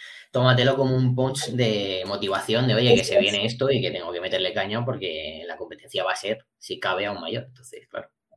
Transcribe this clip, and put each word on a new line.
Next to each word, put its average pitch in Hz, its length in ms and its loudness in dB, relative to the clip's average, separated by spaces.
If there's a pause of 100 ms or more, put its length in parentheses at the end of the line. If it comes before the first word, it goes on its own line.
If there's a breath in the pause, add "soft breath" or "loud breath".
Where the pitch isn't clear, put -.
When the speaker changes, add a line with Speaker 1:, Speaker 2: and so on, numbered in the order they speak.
(320 loud breath)
Speaker 1:
tómatelo 127 440 4
como 131 200 2
un 127 200 2
punch 131 360 -2
de 101 560 0
motivación 101 600 0
de, 107 80 4
oye, 117 200 6
que 98 60 6
Speaker 2:
Eso - 80 -2
Speaker 1:
se - 60 2
Speaker 2:
es. 101 60 6
Speaker 1:
viene 101 240 2
esto 127 240 0
y 135 120 2
que 90 100 -2
tengo 87 200 -6
que 87 100 -4
meterle 92 320 -2
caña 101 320 -2
porque 80 600 -6
la 82 120 -10
competencia 90 460 -8
va 92 100 0
a - 20 -6
ser, 107 300 -6 (120)
si - 220 -10
cabe, 95 260 -2
aún 101 140 -4
mayor. 95 280 -6
Entonces, - 420 -20
claro. - 200 -12 (280)